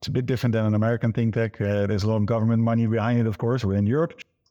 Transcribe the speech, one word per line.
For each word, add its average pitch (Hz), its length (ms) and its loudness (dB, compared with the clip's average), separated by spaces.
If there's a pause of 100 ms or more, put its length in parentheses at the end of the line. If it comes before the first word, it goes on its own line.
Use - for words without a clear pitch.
It's - 80 -8
a - 20 -6
bit 123 140 -2
different 123 260 0
than 110 140 0
an 107 80 2
American 113 400 0
think 113 220 0
tank. 113 260 -2
Uh, 101 260 0
there's 101 160 0
a 107 60 0
lot 110 80 0
of 104 80 0
government 113 360 2
money 117 260 2
behind 113 320 0
it, 113 60 2
of 110 120 -2
course, 120 260 -2
we're 98 120 0
in 101 120 2
Europe. 156 320 -2 (320)